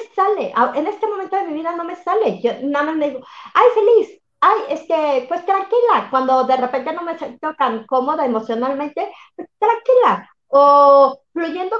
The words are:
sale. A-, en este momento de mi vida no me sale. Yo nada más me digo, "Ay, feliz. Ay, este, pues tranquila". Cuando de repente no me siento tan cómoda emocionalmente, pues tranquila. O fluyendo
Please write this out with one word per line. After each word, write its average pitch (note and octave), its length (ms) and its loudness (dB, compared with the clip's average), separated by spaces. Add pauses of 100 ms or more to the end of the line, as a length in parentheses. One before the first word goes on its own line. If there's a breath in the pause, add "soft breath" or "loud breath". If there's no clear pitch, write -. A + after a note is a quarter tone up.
(140)
sale. F#4+ 420 -2
A-, A#3 180 0
en D4+ 120 -4
este G#4 200 -6
momento F#4+ 300 -6
de G4 80 -2
mi D#4+ 100 -8
vida D#4+ 220 -6
no E4+ 80 -6
me F4 120 -10
sale. G4+ 460 -2
Yo A#3 100 0 (100)
nada C#4+ 240 -2
más D#4+ 100 -4
me D4 140 -2
digo, B3+ 100 -10 (340 loud breath)
"Ay, A#4+ 200 6
feliz. A4 460 2 (200)
Ay, G4+ 180 4 (120)
este, C#4+ 580 -2
pues F4 180 -6
tranquila". G4 640 0
Cuando C4 340 0
de C4 120 0
repente B3+ 360 -4
no F4 100 -8
me E4 160 -8
siento D#4 380 -10
tan A3+ 300 -4
cómoda C#4 400 -2
emocionalmente, A#3+ 840 -6 (240 loud breath)
pues - 120 -16 (100)
tranquila. A4+ 720 2 (180)
O C#4 720 6 (120)
fluyendo F4+ 480 -6